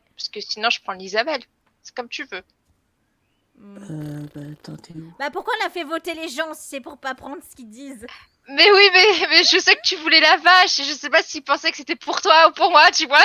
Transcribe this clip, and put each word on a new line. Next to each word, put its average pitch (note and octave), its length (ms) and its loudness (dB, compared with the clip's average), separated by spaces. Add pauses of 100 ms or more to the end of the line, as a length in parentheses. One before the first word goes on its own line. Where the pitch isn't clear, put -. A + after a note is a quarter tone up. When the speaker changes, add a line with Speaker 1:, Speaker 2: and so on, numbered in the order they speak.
(140)
Speaker 1:
Parce - 140 -14
que G#3+ 140 -14
sinon G#3+ 260 -6
je - 140 -6
prends G3+ 100 -12
l'Isabelle. A3 500 -6 (400)
C'est - 140 -20
comme B3 140 -12
tu G3 140 -12
veux. F3+ 180 -14 (1120)
Speaker 2:
Hmm. G3+ 220 -20
Speaker 3:
Euh, D3+ 560 -16
bah D3 80 -16 (100)
attends, D#3 240 -20
t'es - 160 -20
où ? D#3+ 260 -20
Speaker 2:
Bah C#4+ 120 -8
pourquoi G4+ 320 -8
on F#4 40 -6
a F4 40 -8
fait F4 140 -12
voter E4 300 -10
les D#4+ 140 -12
gens D#4 240 -10
si - 160 -20
c'est C4+ 120 -14
pour C#4 180 -20
pas C4 160 -10
prendre C#4 340 -18
ce - 80 -20
qu'ils A3+ 140 -20
disent ? A#3+ 360 -20 (420)
Speaker 1:
Mais D4+ 220 2
oui, G4+ 220 6
mais, F#4 360 2
mais E4 160 2
je E4 140 2
sais - 180 2
que - 60 -18
tu F#4 140 -4
voulais D#4+ 240 2
la D#4 160 4
vache F4+ 440 4
et C#4 40 -6
je C#4+ 80 -8
sais C#4+ 180 -10
pas D#4 120 2
s'ils - 220 -12
pensaient D#4+ 260 -4
que E4+ 80 -10
c'était D4+ 180 -8
pour - 240 -10
toi D#4+ 280 6
ou D#4+ 40 0
pour F4+ 180 0
moi, E4 200 8
tu D#4 160 -4
vois, C#4+ 180 4